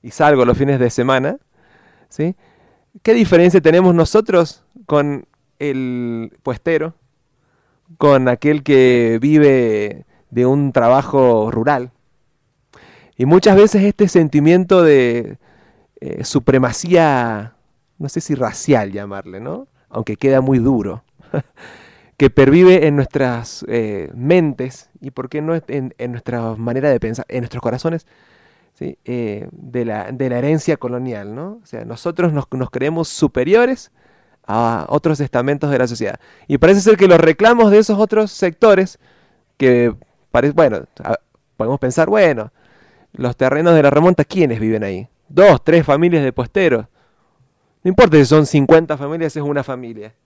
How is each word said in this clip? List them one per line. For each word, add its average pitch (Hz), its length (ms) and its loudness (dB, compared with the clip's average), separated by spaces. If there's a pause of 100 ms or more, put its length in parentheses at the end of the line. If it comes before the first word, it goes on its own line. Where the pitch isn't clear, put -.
y 120 80 -18
salgo 147 340 2
los 120 140 2
fines 139 200 -2
de 120 120 0
semana, 131 480 -2 (680)
¿sí? 170 280 -8 (640)
¿Qué 226 120 2
diferencia 190 460 4
tenemos 175 340 4
nosotros 170 680 0 (220)
con 147 420 -4 (320)
el 123 840 -8
puestero, 160 520 -4 (1000)
con 135 320 2
aquel 147 340 -2
que 123 580 2
vive 127 840 2 (260)
de 123 160 0
un 139 260 -2
trabajo 123 760 2
rural? 123 400 -4 (1300)
Y 123 80 -2
muchas 190 320 4
veces 202 260 4
este 202 260 0
sentimiento 170 760 2
de, 120 560 2 (640)
eh, - 240 -12
supremacía, 127 1300 0 (440)
no 143 100 -10
sé 170 120 -8
si 156 140 -6
racial 113 580 -2
llamarle, 98 480 -14
¿no? 175 280 -14 (200)
Aunque 107 280 -8
queda 135 260 0
muy 131 160 0
duro, 113 440 -4 (300)
<laughs> - 840 -14
que 139 100 4
pervive 160 580 6
en 147 100 0
nuestras, 123 720 -4
eh, 104 460 -6
mentes 139 760 -4 (100)
y, 135 120 -16
¿por 127 180 -12
qué 151 100 -8
no?, 160 140 -4 (140)
en, 131 280 -8
en 123 140 -10
nuestra 117 460 -8
manera 127 340 -4
de 120 100 0
pensar, 117 280 -10
en 127 120 -8
nuestros 120 220 -12
corazones, 160 440 -6 (680)
¿sí? - 300 -14
Eh, 113 480 -8
de 123 320 -10
la, 107 260 -8
de 131 180 -8
la 120 100 -4
herencia 151 380 -2
colonial, 120 600 -10
¿no? 202 260 -16
O - 40 -20
sea, 113 180 -16
nosotros 165 480 -4
nos, 139 180 -4
nos 127 200 -8
creemos 156 360 -6
superiores 202 840 -2 (520)
a 113 440 -4
otros 151 320 -2
estamentos 143 500 -4
de 135 80 -2
la 123 80 0
sociedad. 113 320 -8 (300)
Y 143 100 -2
parece 190 220 4
ser 208 160 2
que 190 100 4
los 170 140 6
reclamos 214 500 4
de 208 80 6
esos 208 220 0
otros 214 320 -2
sectores, 190 680 0 (580)
que 123 380 2 (380)
pare-, 127 180 0
bueno, 131 320 0 (220)
a-, - 160 -6 (360)
podemos 120 220 -4
pensar, 160 300 -2
bueno, 156 420 0 (640)
los 123 240 -6
terrenos 151 400 0
de 151 80 4
la 143 60 4
remonta, 165 340 2
¿quiénes 139 340 -2
viven 110 240 -2
ahí? 98 260 -10 (200)
Dos, 180 340 4
tres 160 240 2
familias 156 380 0
de 127 80 -2
puesteros. 127 540 -2 (1000)
No 185 40 0
importa 185 280 4
si 143 80 8
son 151 200 4
cincuenta 151 520 2
familias, 156 400 -8
es 151 60 -8
una 143 200 -4
familia. 117 520 -14 (120)